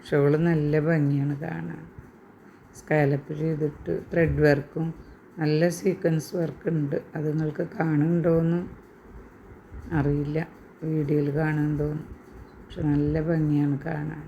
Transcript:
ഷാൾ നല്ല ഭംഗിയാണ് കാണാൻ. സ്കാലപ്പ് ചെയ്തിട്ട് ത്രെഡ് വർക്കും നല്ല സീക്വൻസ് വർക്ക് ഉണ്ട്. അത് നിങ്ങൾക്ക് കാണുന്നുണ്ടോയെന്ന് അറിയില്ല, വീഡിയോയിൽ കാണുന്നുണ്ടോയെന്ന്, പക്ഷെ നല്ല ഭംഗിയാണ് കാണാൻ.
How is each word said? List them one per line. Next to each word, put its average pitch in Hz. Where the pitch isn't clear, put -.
ഷാൾ 143
നല്ല 151
ഭംഗിയാണ് 143
കാണാൻ. 165
സ്കാലപ്പ് 147
ചെയ്തിട്ട് 156
ത്രെഡ് 156
വർക്കും 147
നല്ല 151
സീക്വൻസ് 165
വർക്ക് 170
ഉണ്ട്. 156
അത് 151
നിങ്ങൾക്ക് 156
കാണുന്നുണ്ടോയെന്ന് 165
അറിയില്ല, 143
വീഡിയോയിൽ 151
കാണുന്നുണ്ടോയെന്ന്, 151
പക്ഷെ -
നല്ല 147
ഭംഗിയാണ് 151
കാണാൻ. 151